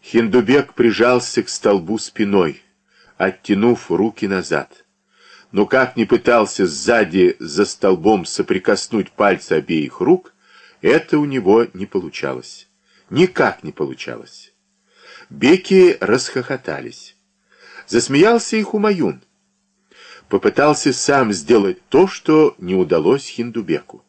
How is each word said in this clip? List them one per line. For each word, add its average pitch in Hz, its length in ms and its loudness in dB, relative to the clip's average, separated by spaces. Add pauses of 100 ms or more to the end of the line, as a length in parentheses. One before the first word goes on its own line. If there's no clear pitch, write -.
Хиндубек 117 720 0
прижался 117 640 0
к - 80 -12
столбу 101 480 -2
спиной, 98 640 -2 (560)
оттянув 101 720 -2
руки 101 380 -2
назад. 87 580 -6 (680)
Но 95 140 0
как 127 320 0
ни 113 60 0
пытался 107 640 0
сзади 90 720 0
за 80 260 -2
столбом 92 600 0
соприкоснуть - 880 -4
пальцы 98 420 -2
обеих 78 460 -4
рук, 165 360 0 (460)
это 151 360 0
у 147 80 0
него 117 480 2
не 95 140 -10
получалось. 73 800 -10 (420)
Никак 151 540 0
не - 80 -12
получалось. - 840 -12 (760)
Беки 180 680 4
расхохотались. 107 1160 -6 (720)
Засмеялся 185 720 2
и 214 60 -2
Хумаюн. 202 580 -2 (1080)
Попытался 143 640 2
сам 127 400 0
сделать 98 560 0
то, 170 180 4
что 156 520 2
не 92 180 -6
удалось 87 500 0
Хиндубеку. 117 840 -8